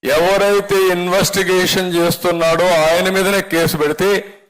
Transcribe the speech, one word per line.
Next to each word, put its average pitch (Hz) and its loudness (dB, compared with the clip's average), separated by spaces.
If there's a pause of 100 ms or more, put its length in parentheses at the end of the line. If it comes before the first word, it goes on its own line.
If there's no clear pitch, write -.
ఎవరైతే 196 0
ఇన్వెస్టిగేషన్ 185 0
చేస్తున్నాడో 170 0
ఆయన 175 2
మీదనే 190 0
కేసు 165 -2
పెడితే 165 -2 (140)